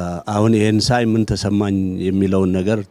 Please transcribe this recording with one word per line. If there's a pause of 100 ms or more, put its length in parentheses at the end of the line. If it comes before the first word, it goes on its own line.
(280)
አሁን
ይሄን
ሳይ
ምን
ተሰማኝ (240)
የሚለውን
ነገር፣ (120)